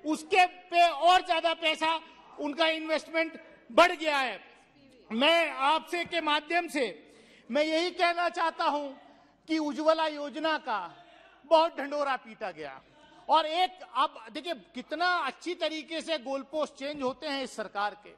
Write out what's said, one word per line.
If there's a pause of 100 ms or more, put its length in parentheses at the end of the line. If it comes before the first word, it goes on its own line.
उसके
पे
और
ज्यादा
पैसा, (400)
उनका
investment (280)
बढ़
गया
है। (720)
मैं
आपसे
के
माध्यम
से (380)
मैं
यही
कहना
चाहता
हूं (600)
कि
उज्ज्वला
योजना
का (420)
बहुत
ढंढोरा
पीटा
गया। (460)
और
एक, (240)
अब
देखिए,
कितना
अच्छी
तरीके
से
गोलपोस्ट
चेंज
होते
हैं
इस
सरकार
के।